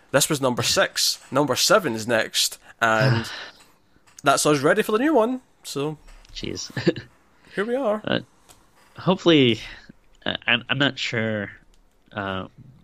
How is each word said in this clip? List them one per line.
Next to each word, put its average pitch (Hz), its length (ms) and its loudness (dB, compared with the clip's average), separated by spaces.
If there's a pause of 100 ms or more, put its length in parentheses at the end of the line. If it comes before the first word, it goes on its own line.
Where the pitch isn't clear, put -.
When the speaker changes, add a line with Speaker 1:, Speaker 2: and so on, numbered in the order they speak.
Speaker 1:
this 135 180 2
was 143 140 -2
number 120 220 0
six. - 560 -2 (100)
Number 131 260 0
seven 175 380 2
is 110 140 -6
next, - 500 0 (240)
and 113 480 2 (480)
Speaker 2:
<sighs> - 460 -20
Speaker 1:
that's 139 240 4
us 147 140 4
ready 190 200 4
for 214 120 -4
the 214 60 2
new 302 140 2
one. 254 280 2 (200)
So 147 380 -6 (340)
Speaker 2:
Jeez. - 380 -10 (560)
<laughs> - 260 -20
Speaker 1:
here 196 120 -4
we 240 100 -4
are. 214 280 -2
Speaker 2:
Uh, - 160 -2 (800)
hopefully, 151 600 4 (680)
uh, - 120 -4 (100)
I'm, 120 200 2
I'm 131 120 -2
not 131 180 0
sure, 110 540 -4 (600)
uh, 95 360 -8 (360)